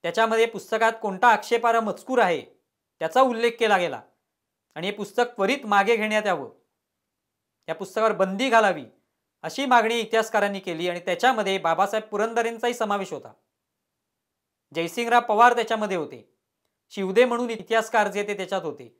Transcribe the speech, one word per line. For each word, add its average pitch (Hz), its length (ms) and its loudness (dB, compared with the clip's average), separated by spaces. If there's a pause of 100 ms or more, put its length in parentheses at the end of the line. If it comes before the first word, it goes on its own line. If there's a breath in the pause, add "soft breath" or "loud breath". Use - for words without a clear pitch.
त्याच्यामध्ये 220 420 0
पुस्तकात 226 460 -2 (100)
कोणता 196 260 0
आक्षेपार्ह 233 520 2
मजकूर 220 400 -4
आहे 175 200 2 (600)
त्याचा 165 220 0
उल्लेख 233 360 0
केला 208 200 2
गेला 143 220 -4 (760)
आणि 165 100 -6
हे 208 60 -4
पुस्तक 240 440 -4
त्वरित 240 300 0
मागे 208 300 2
घेण्यात 214 300 -2
यावं, 147 240 -4 (1200)
या 160 60 -6
पुस्तकावर 214 400 -2
बंदी 190 340 0
घालावी 202 360 2 (600)
अशी 208 220 -6
मागणी 233 300 4
इतिहासकारांनी 220 640 0
केली 175 280 -4
आणि 175 120 -4
त्याच्यामध्ये 190 580 0
बाबासाहेब 165 500 0
पुरंदरेंचाही 233 680 -2
समावेश 202 380 -4
होता. 117 200 -14 (1400)
जयसिंगराव 233 500 2
पवार 233 320 6
त्याच्यामध्ये 220 420 -2
होते, 135 300 -8 (680)
शिवदे 196 320 2
म्हणून 240 260 -2
इतिहासकार 220 580 0
जे 202 200 -6
ते 202 80 -6
त्याच्यात 190 260 -6
होते 131 380 -12